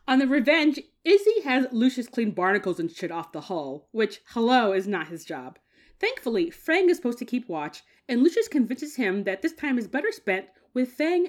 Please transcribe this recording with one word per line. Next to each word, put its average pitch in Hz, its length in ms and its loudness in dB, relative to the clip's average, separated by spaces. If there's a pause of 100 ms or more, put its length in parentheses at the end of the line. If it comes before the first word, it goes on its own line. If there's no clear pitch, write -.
On 262 120 4
the 277 80 4
Revenge, 294 520 2 (240)
Izzy 403 400 4
has 262 280 2
Lucius 247 360 0
clean 226 240 -2
barnacles 185 480 0
and 170 100 -4
shit 175 220 -8
off 165 200 -10
the 156 100 -10
hull, 147 500 -8
which, 220 380 -2
hello, 233 420 4
is 196 160 0
not 165 220 -4
his 165 160 -14
job. 131 340 -12 (400)
Thankfully, 233 500 -2
Fang 349 400 0
is - 80 2
supposed 240 220 -4
to 247 60 -10
keep 247 220 -6
watch, 151 360 -8 (260)
and 247 140 2
Lucius 403 240 2
convinces 277 480 -2
him 202 300 -2
that 190 180 -4
this 320 100 -2
time 269 240 -4
is 214 100 -4
better 302 240 -4
spent - 360 -4 (260)
with 254 160 -2
Fang 349 400 0